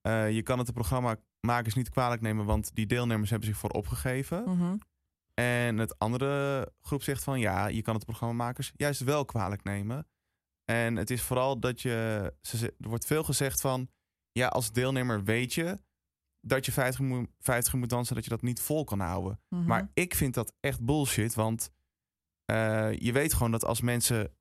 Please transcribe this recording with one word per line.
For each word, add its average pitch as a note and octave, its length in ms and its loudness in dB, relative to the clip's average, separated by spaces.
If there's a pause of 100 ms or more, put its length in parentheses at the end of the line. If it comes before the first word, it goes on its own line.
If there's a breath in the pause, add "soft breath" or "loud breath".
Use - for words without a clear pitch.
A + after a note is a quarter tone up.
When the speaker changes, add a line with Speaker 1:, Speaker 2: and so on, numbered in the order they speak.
Speaker 1:
eh, A2 300 2
"Je A2 120 2
kan B2+ 160 0
het B2 80 0
de A#2+ 60 -6
programmamakers A#2+ 1000 0
niet B2+ 160 0
kwalijk A#2+ 300 2
nemen, G#2+ 240 0
want G#2+ 300 0
die A2 120 0
deelnemers A2+ 440 0
hebben G#2+ 180 0
zich G#2 100 -2
voor G#2 120 -4
opgegeven." C3 800 -2
Speaker 2:
Mhm. F3+ 260 0 (580)
Speaker 1:
En A#2+ 440 2
het A2+ 200 -2
andere C#3 840 0
groep C#3+ 220 -4
zegt C#3 220 -4
van, C3+ 160 0
"Ja, G2 260 2
je G#2+ 160 -2
kan A2 120 -2
het G#2+ 100 -4
de - 60 -14
programmamakers A#2+ 680 -4
juist C#3+ 240 0
wel C#3 240 2
kwalijk G2+ 400 -2
nemen." G2+ 420 -4 (580)
En A#2 320 2
het A2 140 -2
is B2 120 -2
vooral B2+ 380 0
dat B2 220 -2
je, A2 580 -2
ze - 160 -8
ze-, A2+ 240 -4
er - 80 -8
wordt A2+ 180 -4
veel D#3 180 2
gezegd C3+ 360 0
van, C3 280 -2 (440)
"Ja, B2 160 2
als A2 240 0
deelnemer B2 520 2
weet A#2 300 2
je E3+ 260 -2 (600)
dat C3 260 2
je B2+ 60 -2
vijftig B2+ 280 2
moet, B2+ 280 0 (120)
vijftig A#2+ 340 2
moet B2 140 0
dansen, A#2+ 260 0
dat A#2+ 100 -2
je - 60 -6
dat A#2 120 -2
niet B2 180 -2
vol D3+ 240 0
kan G2 160 -2
houden." F#2 480 -2
Speaker 2:
Mhm. F3 160 -2
Speaker 1:
Maar F#3 300 2
ik F3+ 200 0
vind C3+ 200 2
dat A2+ 260 -2
echt B2+ 240 -2
bullshit, B2+ 500 2
want, A2+ 360 0 (760)
eh, A2 480 2
je A#2 200 0
weet D3 200 4
gewoon A#2 180 2
dat A2+ 140 0
als - 160 0
mensen A#2+ 600 0